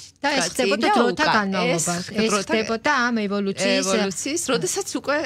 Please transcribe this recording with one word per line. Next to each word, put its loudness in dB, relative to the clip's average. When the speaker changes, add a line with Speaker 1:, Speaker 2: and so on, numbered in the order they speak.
Speaker 1:
და -2
ეს 0
Speaker 2:
და -12
წინ 2
Speaker 1:
ხდებოდა 0
Speaker 2:
და 4
Speaker 1:
დროთა 4
Speaker 2:
უკან. 2
Speaker 1:
განმავლობაში. -2
Speaker 2:
ეს -4
Speaker 1:
ეს 2
Speaker 2:
დროთა 2
Speaker 1:
ხდებოდა 0
ამ 2
ევოლუციის 0
Speaker 2:
ევოლუციის, -2
როდესაც -2
უკვე -2